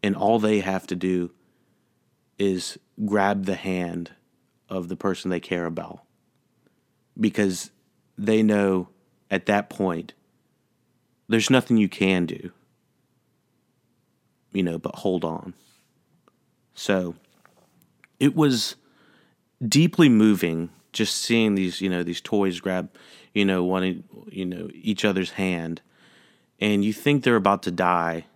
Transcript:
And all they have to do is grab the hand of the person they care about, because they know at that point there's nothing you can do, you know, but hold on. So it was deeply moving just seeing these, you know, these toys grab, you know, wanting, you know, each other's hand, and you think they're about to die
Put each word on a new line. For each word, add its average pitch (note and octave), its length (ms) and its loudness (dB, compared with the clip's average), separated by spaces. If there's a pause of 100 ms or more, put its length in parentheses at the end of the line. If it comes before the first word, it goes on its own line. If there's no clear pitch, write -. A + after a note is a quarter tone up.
And G2+ 100 2
all G#2+ 240 2
they G#2+ 220 2
have F#2+ 260 -4
to - 80 -4
do F2+ 380 -2 (1040)
is F#2+ 400 -2 (260)
grab G2+ 400 2
the F#2+ 120 -4
hand F2 560 -6 (560)
of F#2 180 -8
the F2+ 80 -8
person F#2 380 -4
they F2 80 -2
care F2 260 -4
about, E2+ 380 -10 (1120)
because G#2 540 0 (440)
they G#2+ 240 2
know G2+ 480 2 (440)
at F#2+ 140 -2
that G#2 220 0
point F2 460 -4 (1120)
there's A2+ 220 2
nothing A#2+ 260 4
you G#2 120 4
can F#2+ 360 0
do, - 280 -10 (2000)
you G2 100 -2
know, E2+ 160 -2
but - 180 -8
hold F2+ 280 -2
on. E2+ 300 -8 (1200)
So F2+ 420 -2 (1040)
it C#3 160 2
was C#3 400 0 (880)
deeply D#3 420 6
moving F#2+ 600 4 (220)
just - 240 -4
seeing A2+ 380 2
these, F#2 260 -2
you F#2+ 80 -2
know, F2+ 140 -2
these E2+ 180 -6
toys F#2+ 400 -2
grab, F#2 300 -4 (440)
you G#2 100 2
know, F#2 200 0
wanting, F#2 400 -2 (240)
you F#2+ 160 -10
know, F2+ 300 -10
each G2 300 -4
other's F#2+ 280 0
hand, E2+ 480 -4 (800)
and G2+ 240 0
you G#2+ 80 -2
think C#3+ 300 0
they're A#2+ 140 4
about G2 280 4
to F2+ 60 -4
die E2+ 640 0